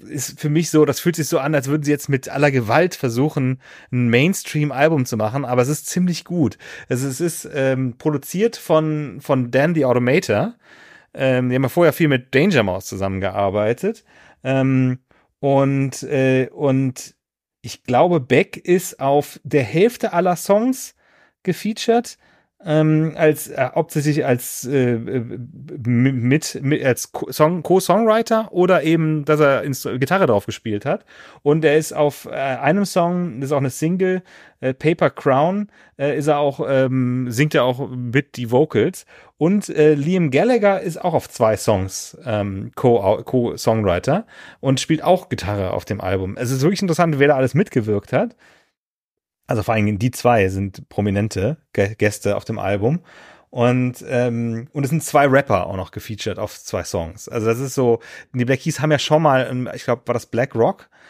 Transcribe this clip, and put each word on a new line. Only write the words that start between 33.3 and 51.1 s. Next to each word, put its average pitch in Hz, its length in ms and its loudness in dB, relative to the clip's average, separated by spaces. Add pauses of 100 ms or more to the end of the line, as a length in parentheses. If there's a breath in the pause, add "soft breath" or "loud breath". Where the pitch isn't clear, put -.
das 135 100 -6
ist - 20 -2
auch 139 60 2
eine 135 120 -2
Single, 185 520 -2 (380 soft breath)
äh, 131 140 -2
Paper 160 360 0
Crown, 170 600 0 (280 soft breath)
äh, 143 180 -2
ist 147 120 -4
er 147 100 4
auch, 143 280 0
ähm, 127 640 0
singt 147 240 0
er 139 100 4
auch 123 260 -2
mit 123 460 -4
die 120 140 -6
Vocals. 131 540 2 (320 soft breath)
Und, 196 320 0
äh, 156 260 4
Liam 160 360 0
Gallagher 202 500 2
ist 175 200 -8
auch 170 140 -2
auf - 140 -2
zwei 110 300 2
Songs, - 640 -2
ähm, 104 500 -4
Co-, 110 480 2
Co-Songwriter 113 1040 0 (340 loud breath)
und 135 200 0
spielt - 240 -2
auch 180 240 2
Gitarre 101 440 -4
auf - 120 -4
dem 104 160 -6
Album. 95 380 -4
Es 123 120 -4
ist 131 120 -2
wirklich 185 200 2
interessant, 170 360 0
wer 143 100 4
da 143 80 4
alles 131 180 0
mitgewirkt 110 600 0
hat. 131 200 -2 (1120 soft breath)
Also 110 140 0
vor 113 120 0
allem 104 240 0
die 123 120 0
zwei 113 380 2
sind 98 400 -6
prominente 104 720 -2 (140)